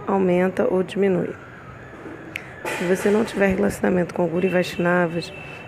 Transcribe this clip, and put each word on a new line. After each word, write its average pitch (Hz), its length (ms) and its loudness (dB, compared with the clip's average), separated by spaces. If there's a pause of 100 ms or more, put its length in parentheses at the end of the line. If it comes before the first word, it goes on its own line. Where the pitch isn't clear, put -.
aumenta 185 640 2
ou 185 120 2
diminui. 185 520 0 (1400)
Se 185 60 -2
você 185 260 2
não 214 140 4
tiver 196 240 2
relacionamento 190 680 2
com 180 120 2
Guru 175 200 0
e - 20 4
Vaishnavas, 175 840 0 (360)